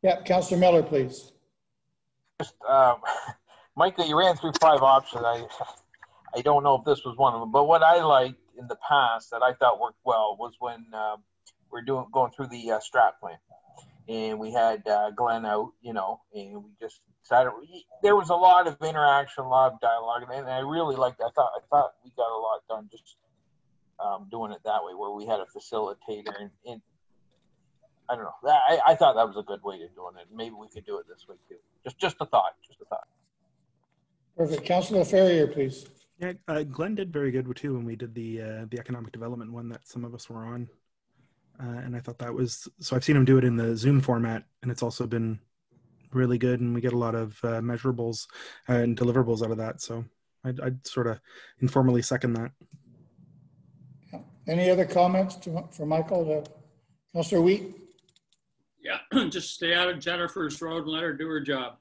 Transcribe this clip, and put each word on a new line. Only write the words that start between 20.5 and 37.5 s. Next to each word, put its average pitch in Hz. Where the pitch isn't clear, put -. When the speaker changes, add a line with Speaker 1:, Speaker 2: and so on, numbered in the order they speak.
Speaker 2:
I 127
really 147
liked 123
that. 113
I 117
thought, 127
I 113
thought 143
we 127
got 117
a -
lot 110
done 107
just, -
um, 101
doing 110
it 101
that 107
way, 90
where 101
we 104
had 110
a 95
facilitator, 104
and, 101
and 233
I 123
don't 110
know. -
I, 147
I 165
thought 147
that 113
was 101
a 104
good 98
way 98
of 85
doing 90
it. 87
Maybe 113
we 107
could 104
do 101
it -
this -
way 95
too. -
Just, 127
just 180
a 151
thought. 95
Just -
a -
thought. -
Speaker 1:
Perfect. 156
Councillor 180
Ferrier, 180
please. 135
Speaker 3:
Yeah, 180
uh, 156
Glenn 160
did 190
very 143
good 127